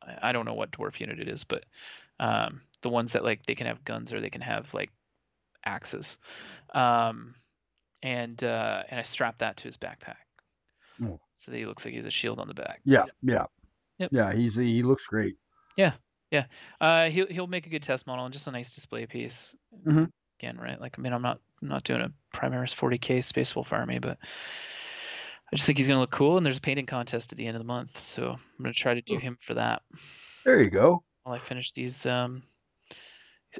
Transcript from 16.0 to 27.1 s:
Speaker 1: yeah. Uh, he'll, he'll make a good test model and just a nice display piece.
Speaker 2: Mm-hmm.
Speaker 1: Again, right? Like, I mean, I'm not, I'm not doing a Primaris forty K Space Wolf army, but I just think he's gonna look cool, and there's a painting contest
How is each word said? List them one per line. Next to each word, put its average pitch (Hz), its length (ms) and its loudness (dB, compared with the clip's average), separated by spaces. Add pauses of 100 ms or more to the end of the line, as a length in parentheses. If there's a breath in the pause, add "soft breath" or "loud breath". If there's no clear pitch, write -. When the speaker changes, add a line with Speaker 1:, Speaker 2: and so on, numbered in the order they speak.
Speaker 1:
yeah. 143 140 2 (360 soft breath)
Uh, 165 300 6
he'll, 185 160 2
he'll 180 220 -4
make 180 180 -6
a 160 40 -12
good 156 120 -4
test 131 240 -2
model 127 180 -6
and 127 80 -8
just 143 140 -10
a 139 60 -8
nice 120 180 -8
display - 360 -10
piece. 120 500 -10 (280)
Speaker 2:
Mm-hmm. 160 200 8 (340)
Speaker 1:
Again, 120 180 -8
right? 120 240 -10
Like, 131 160 -12
I 131 60 -8
mean, 127 100 -2
I'm 120 100 -2
not, 123 180 -2 (200)
I'm 143 80 -8
not 135 140 -4
doing - 200 -2
a - 100 -4 (200)
Primaris 127 400 -2
forty 123 260 0
K 127 220 0
Space - 360 -2
Wolf - 160 -4
army, 123 260 -2
but - 220 -4
I - 1400 -10
just - 100 4
think 143 120 6
he's 135 100 6
gonna 139 100 8
look 127 140 4
cool, 151 240 6
and 175 100 4
there's 135 120 0
a - 20 -8
painting 135 260 -2
contest 120 460 -4